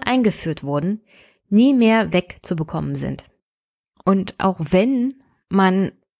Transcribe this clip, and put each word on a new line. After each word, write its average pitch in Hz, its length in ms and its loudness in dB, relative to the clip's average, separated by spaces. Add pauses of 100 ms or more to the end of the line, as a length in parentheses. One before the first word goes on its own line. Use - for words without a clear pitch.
eingeführt 220 580 -2
wurden, 147 380 -4 (480)
nie 247 260 4
mehr 220 380 2
wegzubekommen 160 840 -4
sind.“ 135 300 -8 (800)
Und 196 340 0
auch 190 220 -2
wenn 240 540 0 (340)
man, 190 420 2 (300)